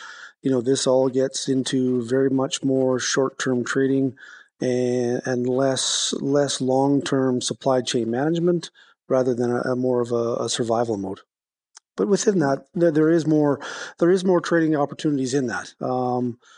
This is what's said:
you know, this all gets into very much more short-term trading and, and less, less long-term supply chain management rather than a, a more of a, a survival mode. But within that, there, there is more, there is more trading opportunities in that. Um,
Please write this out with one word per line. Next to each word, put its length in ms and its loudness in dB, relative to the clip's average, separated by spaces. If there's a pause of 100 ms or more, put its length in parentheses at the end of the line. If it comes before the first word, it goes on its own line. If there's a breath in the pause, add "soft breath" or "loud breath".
(420 loud breath)
you 80 0
know, 100 2
this 280 0
all 200 4
gets 400 -2
into 540 0
very 260 0
much 360 0
more 340 2
short-term 680 -2
trading 520 0 (440 loud breath)
and, 640 0
and 240 -2
less, 720 -2
less 400 0
long-term 800 0
supply 400 0
chain 300 -2
management 600 0 (380 soft breath)
rather 260 2
than 180 0
a, 80 0
a 160 -2
more 240 0
of 100 -4
a, 240 0 (100)
a 40 -4
survival 480 0
mode. 240 -8 (760)
But 120 0
within 320 2
that, 340 0
there, 160 4
there 200 4
is 160 2
more, 340 2 (380 loud breath)
there 120 4
is 140 2
more 160 4
trading 340 2
opportunities 600 -2
in 120 0
that. 340 -8
Um, 580 -2 (200 soft breath)